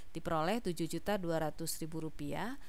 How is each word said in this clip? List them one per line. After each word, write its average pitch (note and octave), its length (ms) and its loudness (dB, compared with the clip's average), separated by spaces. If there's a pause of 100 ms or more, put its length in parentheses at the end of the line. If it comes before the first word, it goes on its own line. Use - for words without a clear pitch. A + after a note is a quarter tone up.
(160)
diperoleh E3+ 480 2
tujuh E3 240 0
juta G3+ 320 0
dua E3 240 2
ratus D#3 400 0
ribu D#3+ 160 -4
rupiah, D#3 560 -2 (140)